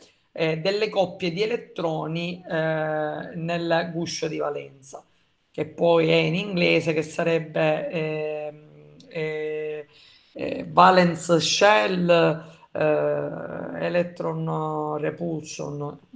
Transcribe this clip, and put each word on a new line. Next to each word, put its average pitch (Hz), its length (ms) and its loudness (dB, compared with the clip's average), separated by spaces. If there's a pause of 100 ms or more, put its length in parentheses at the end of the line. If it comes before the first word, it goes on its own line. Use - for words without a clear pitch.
(320)
eh, 160 260 0
delle 202 320 0
coppie 180 420 0
di 175 100 -4
elettroni, 170 1080 -4
eh, 156 840 -2
nel 170 600 -2
guscio 160 340 -6
di 156 100 -6
valenza, 139 680 -8 (460)
che 156 160 -6
poi 165 440 4
è 165 60 6
in 160 200 2
inglese, 170 580 2
che 156 80 0
sarebbe, 160 880 0
ehm, 151 800 -6 (400)
eh, 151 800 -6 (460)
eh, - 360 -8
valence 175 720 6
shell, 175 1040 4 (260)
eh, - 80 -6 (1000)
electron 160 1200 -2
repulsion, 156 960 -6 (180)